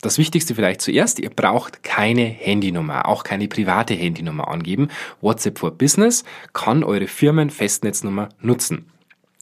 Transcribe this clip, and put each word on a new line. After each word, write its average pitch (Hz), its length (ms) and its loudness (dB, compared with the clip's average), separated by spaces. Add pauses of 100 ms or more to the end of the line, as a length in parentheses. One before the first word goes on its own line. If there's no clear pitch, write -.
Das 110 160 -2
Wichtigste 156 380 2
vielleicht 95 260 2
zuerst, - 380 2
ihr - 100 -6
braucht - 540 0
keine 117 400 2
Handynummer, 98 840 0
auch - 160 0
keine 101 240 -4
private 104 460 0
Handynummer 82 540 -4
angeben. 90 400 0 (340)
WhatsApp 107 380 -2
for - 120 -2
Business 208 520 2 (300)
kann 131 300 2
eure 98 240 0
Firmenfestnetznummer 107 1200 0 (120)
nutzen. 117 460 -2 (540)